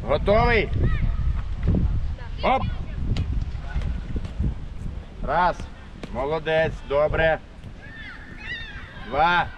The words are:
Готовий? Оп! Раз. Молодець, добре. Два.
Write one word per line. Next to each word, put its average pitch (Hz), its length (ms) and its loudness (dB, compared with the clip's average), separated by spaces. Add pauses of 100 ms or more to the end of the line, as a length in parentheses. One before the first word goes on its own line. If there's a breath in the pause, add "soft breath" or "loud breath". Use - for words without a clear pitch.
Готовий? 214 600 6 (1700)
Оп! 262 200 4 (2500)
Раз. 156 340 2 (560)
Молодець, 156 600 0 (160)
добре. 151 500 4 (1700)
Два. 156 380 4 (120)